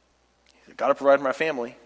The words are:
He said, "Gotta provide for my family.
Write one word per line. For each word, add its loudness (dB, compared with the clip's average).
He -20
said, -20
"Gotta 0
provide 4
for -8
my -2
family. -6